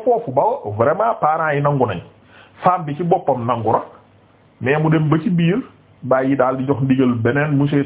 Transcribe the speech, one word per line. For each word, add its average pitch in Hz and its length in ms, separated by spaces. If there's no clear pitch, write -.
foofu, 233 280
ba 139 120
vraiment 175 440
parents 156 320
yi 143 80
nangu 143 240
nañ, 92 140
femme 180 220
bi 143 100
ci 180 80
boppam 143 420
nangu 117 260
na, - 100
mais 135 180
mu 156 100
dem 156 200
ba 156 100
ci 226 100
biir 170 300
bàyyi 131 320
daal 131 220
di 131 100
jox 131 140
ndigal 131 320
beneen 143 340
monsieur 143 280